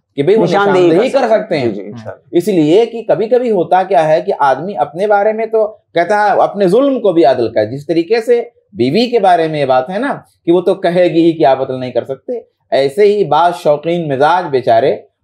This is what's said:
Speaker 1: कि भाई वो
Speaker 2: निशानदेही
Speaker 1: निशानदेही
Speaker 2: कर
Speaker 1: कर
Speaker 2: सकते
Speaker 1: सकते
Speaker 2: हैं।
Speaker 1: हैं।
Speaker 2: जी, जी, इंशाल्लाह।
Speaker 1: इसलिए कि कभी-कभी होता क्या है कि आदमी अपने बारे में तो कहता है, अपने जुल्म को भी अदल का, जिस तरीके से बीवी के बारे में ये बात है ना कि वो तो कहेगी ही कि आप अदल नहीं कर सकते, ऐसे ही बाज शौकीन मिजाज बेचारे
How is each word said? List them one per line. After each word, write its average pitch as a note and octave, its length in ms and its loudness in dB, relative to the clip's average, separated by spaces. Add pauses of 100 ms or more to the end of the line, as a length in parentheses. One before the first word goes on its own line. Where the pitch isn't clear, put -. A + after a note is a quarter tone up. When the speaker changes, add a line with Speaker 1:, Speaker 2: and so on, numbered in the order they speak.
(160)
Speaker 1:
कि C#3 60 -2
भाई F#3 120 2
वो A3+ 80 2
Speaker 2:
निशानदेही F#3+ 420 2
Speaker 1:
निशानदेही F3 260 2
Speaker 2:
कर C4+ 100 0
Speaker 1:
कर A#3+ 80 0
Speaker 2:
सकते A3 140 0
Speaker 1:
सकते F#3 140 -4
Speaker 2:
हैं। B2 100 -2
Speaker 1:
हैं। G#2+ 80 -2
Speaker 2:
जी, G2+ 60 -10
जी, F#2+ 80 -12
इंशाल्लाह। A2 500 -8
Speaker 1:
इसलिए F3 480 2
कि A3+ 160 -10
कभी-कभी A3+ 460 0
होता F#3 340 2
क्या F#3 180 0
है D#3 220 2
कि F#3+ 100 -4
आदमी C#3+ 420 -2
अपने F3+ 320 -4
बारे G#3 260 2
में A3 180 -6
तो A3 160 0 (280)
कहता G3+ 300 0
है, F#3 140 2
अपने F#3 300 0
जुल्म C4 300 2
को G3+ 140 0
भी E3 100 2
अदल B2 260 2
का, A2 160 -2
जिस C3 240 -8
तरीके E3+ 320 0
से A#3+ 320 -2 (220)
बीवी F#3 320 0
के A#3+ 120 -2
बारे F3 300 2
में D#3 100 -6
ये C#3 80 -2
बात B2+ 240 0
है G3 80 -6
ना A#3+ 260 -6 (200)
कि E3+ 80 2
वो F3+ 80 2
तो F3+ 140 0
कहेगी E3+ 460 0
ही E3 120 4
कि D#3 120 -2
आप C3 160 2
अदल C3 140 -6
नहीं B2+ 180 -8
कर A#2 120 -4
सकते, C3+ 420 -10 (260)
ऐसे C#3 320 0
ही G#3 200 2
बाज D#3+ 280 2
शौकीन D#3+ 560 -2
मिजाज D3+ 360 0
बेचारे B2+ 640 0 (160)